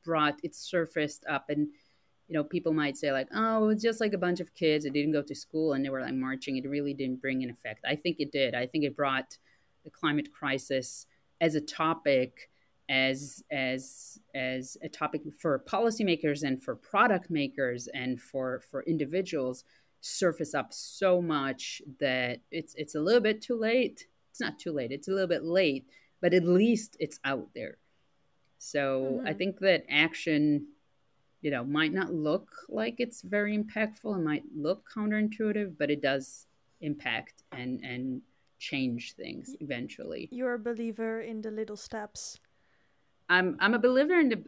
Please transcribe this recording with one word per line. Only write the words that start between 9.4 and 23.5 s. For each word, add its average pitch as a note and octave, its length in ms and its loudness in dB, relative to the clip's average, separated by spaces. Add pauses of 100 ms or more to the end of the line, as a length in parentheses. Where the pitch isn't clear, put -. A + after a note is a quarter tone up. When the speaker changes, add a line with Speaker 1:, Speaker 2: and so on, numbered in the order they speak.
Speaker 1:
the D#3 60 -18
climate D3 420 0
crisis C3+ 720 -4 (340)
as E3 140 4
a D3+ 60 2
topic, D3 920 0 (380)
as, C3+ 600 0
as, C3 680 -6 (160)
as C3 480 -6
a D3+ 60 -8
topic D3+ 340 -4 (160)
for C#3+ 220 2
policymakers G3 840 0
and C3 200 -2
for B2 120 -6
product G3+ 560 2
makers C3+ 640 0
and B2+ 260 -4
for, C3 400 -4 (100)
for C#3 120 -6
individuals D3+ 840 -2 (360)
surface E3 540 0
up C#3 180 -2
so - 480 2
much C#3 600 -2 (180)
that B2+ 400 0 (100)
it's, D#3+ 260 -8
it's D3+ 180 -8
a D3+ 60 0
little G#3+ 200 6
bit G#3+ 200 2
too A#3+ 160 -2